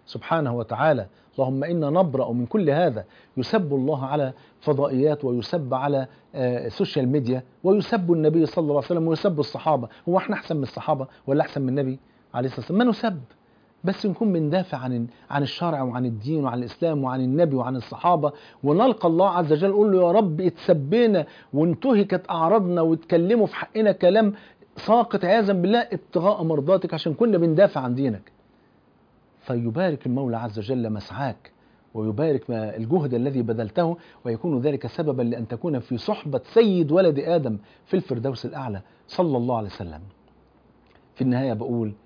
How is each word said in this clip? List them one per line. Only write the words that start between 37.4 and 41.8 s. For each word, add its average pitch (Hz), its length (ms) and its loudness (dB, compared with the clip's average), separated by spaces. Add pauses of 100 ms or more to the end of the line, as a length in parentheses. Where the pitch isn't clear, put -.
في - 100 -4
الفردوس 127 520 -4
الأعلى 117 340 -8 (280)
صلى 165 280 0
الله 120 200 0
عليه 107 120 -4
وسلم. 82 320 -12 (1120)
في - 80 -8
النهاية 127 300 0
بقول: 113 400 -4 (140)